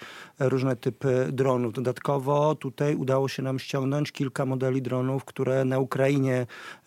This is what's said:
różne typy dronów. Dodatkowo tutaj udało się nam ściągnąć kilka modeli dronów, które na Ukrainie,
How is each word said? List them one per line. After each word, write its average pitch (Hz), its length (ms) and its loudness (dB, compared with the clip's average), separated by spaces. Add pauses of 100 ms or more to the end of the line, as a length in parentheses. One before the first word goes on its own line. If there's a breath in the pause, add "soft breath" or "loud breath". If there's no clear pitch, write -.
(400 loud breath)
różne 131 360 2
typy 131 560 0
dronów. 127 420 2
Dodatkowo 143 800 0
tutaj 147 400 -2
udało 135 320 2
się 135 160 -6
nam 131 160 -2
ściągnąć 139 520 -2
kilka 139 340 -4
modeli 131 360 0
dronów, 131 440 -2
które 131 400 0
na 131 140 0
Ukrainie, 135 680 2 (400 loud breath)